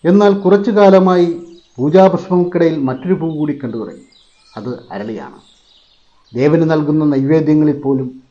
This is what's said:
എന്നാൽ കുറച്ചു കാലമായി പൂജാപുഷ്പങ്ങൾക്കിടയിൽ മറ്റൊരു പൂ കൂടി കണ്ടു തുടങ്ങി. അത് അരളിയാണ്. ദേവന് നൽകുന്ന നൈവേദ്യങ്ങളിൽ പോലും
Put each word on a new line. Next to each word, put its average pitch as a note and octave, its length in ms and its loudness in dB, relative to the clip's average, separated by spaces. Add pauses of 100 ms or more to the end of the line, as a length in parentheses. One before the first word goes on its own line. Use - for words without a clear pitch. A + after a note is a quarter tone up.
എന്നാൽ G3+ 300 4
കുറച്ചു G3 360 0
കാലമായി F#3 560 4 (500)
പൂജാപുഷ്പങ്ങൾക്കിടയിൽ F3 1000 0
മറ്റൊരു C3 360 -4
പൂ E3 160 -6
കൂടി D3+ 280 -6
കണ്ടു A2+ 180 -10
തുടങ്ങി. - 300 -12 (500)
അത് G#2+ 140 -10 (200)
അരളിയാണ്. G#2+ 500 -12 (920)
ദേവന് D3+ 380 0
നൽകുന്ന D3+ 340 0
നൈവേദ്യങ്ങളിൽ D3 760 0
പോലും C3+ 500 -4